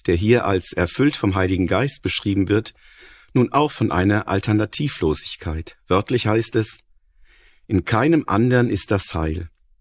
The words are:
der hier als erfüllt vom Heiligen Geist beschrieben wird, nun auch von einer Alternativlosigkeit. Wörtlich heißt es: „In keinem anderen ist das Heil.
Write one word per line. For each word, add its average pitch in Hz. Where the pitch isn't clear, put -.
der 90
hier 107
als 95
erfüllt 113
vom 98
Heiligen 92
Geist 104
beschrieben 98
wird, 104
nun 127
auch 147
von 107
einer 98
Alternativlosigkeit. 98
Wörtlich 101
heißt 110
es: 110
„In 90
keinem 139
anderen 120
ist 101
das -
Heil. 80